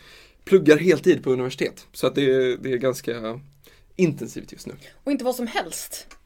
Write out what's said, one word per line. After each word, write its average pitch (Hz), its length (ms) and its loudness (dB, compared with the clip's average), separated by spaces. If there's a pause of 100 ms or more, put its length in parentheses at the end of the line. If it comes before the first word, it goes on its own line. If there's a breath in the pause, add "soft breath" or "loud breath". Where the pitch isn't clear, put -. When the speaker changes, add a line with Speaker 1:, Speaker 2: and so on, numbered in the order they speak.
(440 loud breath)
Speaker 1:
pluggar 151 340 6
heltid 165 460 4
på 131 80 0
universitet. 127 600 -4
Så - 140 0
att 131 80 -2
det 143 80 0 (120)
är, 127 220 0
det 131 160 -6
är 123 40 0
ganska 120 640 -4 (560 soft breath)
intensivt 139 560 -4
just - 160 -18
nu. - 60 -14 (300 loud breath)
Speaker 2:
Och 277 80 -4
inte 269 140 -4
vad 247 100 -2
som 240 120 -6
helst. - 600 -10 (180)